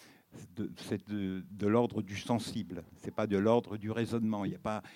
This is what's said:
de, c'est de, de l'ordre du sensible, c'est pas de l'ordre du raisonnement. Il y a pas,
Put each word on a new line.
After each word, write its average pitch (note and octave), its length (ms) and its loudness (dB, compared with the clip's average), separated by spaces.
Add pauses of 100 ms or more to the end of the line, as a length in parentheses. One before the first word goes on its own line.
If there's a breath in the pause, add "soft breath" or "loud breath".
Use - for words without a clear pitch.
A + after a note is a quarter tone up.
(560 soft breath)
de, - 220 -4
c'est - 320 -6
de, F#2+ 420 -2
de G2+ 160 0
l'ordre A2+ 340 4
du G2+ 140 -6
sensible, G2 680 -2 (100)
c'est - 180 -10
pas G#2+ 140 0
de G2+ 80 2
l'ordre A2 400 4
du G#2+ 160 -4
raisonnement. A2 540 0
Il - 80 -2
y - 20 -10
a - 40 -12
pas, G#2+ 220 -2 (140 soft breath)